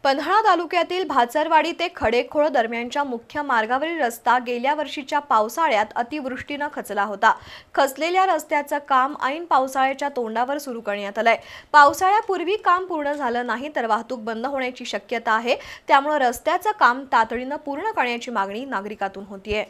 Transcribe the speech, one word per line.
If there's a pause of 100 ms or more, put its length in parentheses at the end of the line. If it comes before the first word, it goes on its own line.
पन्हाळा
तालुक्यातील
भाचरवाडी
ते
खडेखोळ
दरम्यानच्या
मुख्य
मार्गावरील
रस्ता
गेल्या
वर्षीच्या
पावसाळ्यात
अतिवृष्टीनं
खचला
होता. (440)
खचलेल्या
रस्त्याचं (120)
काम
ऐन
पावसाळ्याच्या
तोंडावर
सुरू
करण्यात
आलंय. (340)
पावसाळ्यापूर्वी
काम
पूर्ण
झालं
नाही
तर
वाहतूक
बंद
होण्याची
शक्यता
आहे, (320)
त्यामुळं
रस्त्याचं
काम
तातडीनं
पूर्ण
करण्याची
मागणी
नागरिकातून
होतीये.